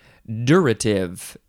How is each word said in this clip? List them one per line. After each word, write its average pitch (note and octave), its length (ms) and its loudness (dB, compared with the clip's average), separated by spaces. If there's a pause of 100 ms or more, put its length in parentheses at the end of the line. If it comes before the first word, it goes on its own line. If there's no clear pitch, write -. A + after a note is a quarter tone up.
(260)
Durative A2 1080 0 (140)